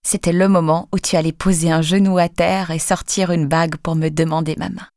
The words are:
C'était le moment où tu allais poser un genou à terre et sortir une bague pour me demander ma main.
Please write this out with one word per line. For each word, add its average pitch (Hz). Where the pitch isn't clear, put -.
C'était 180
le 185
moment 170
où 196
tu -
allais 160
poser 165
un 160
genou 190
à 170
terre 175
et 160
sortir 185
une 160
bague 160
pour 165
me 160
demander 160
ma 147
main. -